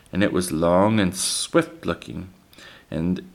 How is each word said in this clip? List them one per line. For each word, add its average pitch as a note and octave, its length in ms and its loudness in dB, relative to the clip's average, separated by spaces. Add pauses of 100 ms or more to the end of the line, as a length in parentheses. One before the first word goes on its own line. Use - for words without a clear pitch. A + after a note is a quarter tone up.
(120)
and F#2+ 100 0
it G#2 100 2
was F2+ 200 0
long F2+ 480 4
and F2+ 140 2
swift-looking, - 1120 -4 (600)
and F2 320 -2 (120)